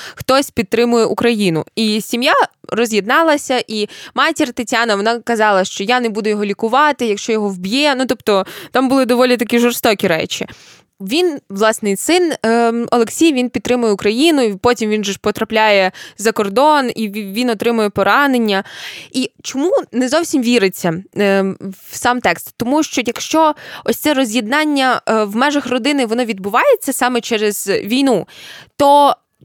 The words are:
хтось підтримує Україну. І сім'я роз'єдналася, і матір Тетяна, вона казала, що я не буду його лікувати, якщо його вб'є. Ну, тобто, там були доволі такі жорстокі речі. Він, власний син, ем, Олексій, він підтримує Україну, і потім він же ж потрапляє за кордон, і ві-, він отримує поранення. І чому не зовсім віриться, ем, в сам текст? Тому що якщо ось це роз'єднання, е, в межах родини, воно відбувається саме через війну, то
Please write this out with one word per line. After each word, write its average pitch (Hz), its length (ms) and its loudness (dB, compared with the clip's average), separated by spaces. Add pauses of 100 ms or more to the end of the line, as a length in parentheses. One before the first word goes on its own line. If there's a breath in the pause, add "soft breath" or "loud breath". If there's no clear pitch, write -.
(160 loud breath)
хтось 269 360 -2
підтримує 233 540 0
Україну. 208 600 0 (100)
І 214 260 0
сім'я 262 320 -2 (360)
роз'єдналася, 247 1000 0
і 214 200 -4 (280 loud breath)
матір 285 380 0
Тетяна, 233 420 0
вона 226 240 0
казала, 214 460 2
що - 180 -8
я 240 160 0
не 233 100 -2
буду 214 200 -4
його 208 160 -2
лікувати, 247 600 0
якщо 208 260 -2
його 214 180 0
вб'є. 220 480 0
Ну, 262 80 0
тобто, 208 400 0 (260 loud breath)
там 262 180 2
були 262 160 4
доволі 247 320 4
такі 240 220 0
жорстокі 233 480 0
речі. 165 380 -2 (560 loud breath)
Він, 285 380 -2 (100)
власний 202 480 0
син, 339 360 2 (100)
ем, 233 480 2
Олексій, 247 420 2
він 247 160 0
підтримує 233 440 0
Україну, 262 480 2
і 214 140 0
потім 240 340 0
він 214 140 0
же 202 80 -4
ж 190 100 -8
потрапляє 214 680 2 (260 loud breath)
за 214 140 0
кордон, 247 640 2
і 220 140 -4
ві-, 196 240 -10
він 247 160 -2
отримує 220 400 0
поранення. 214 720 2 (480 loud breath)
І 254 200 -4 (120)
чому 294 280 -2 (200)
не 254 180 0
зовсім 311 320 0
віриться, 190 600 0 (140)
ем, 196 400 0 (340)
в - 60 -12
сам 247 240 -2
текст? - 360 -2
Тому 269 260 0
що - 220 -4
якщо 302 500 0 (300 loud breath)
ось - 120 0
це 302 160 0
роз'єднання, 262 960 0
е, 220 140 2
в 202 120 -6
межах 285 320 0
родини, 254 380 0
воно 233 200 -2
відбувається 226 680 0
саме 247 280 -2
через 208 460 -4
війну, 226 600 0 (500 loud breath)
то 285 380 6 (300)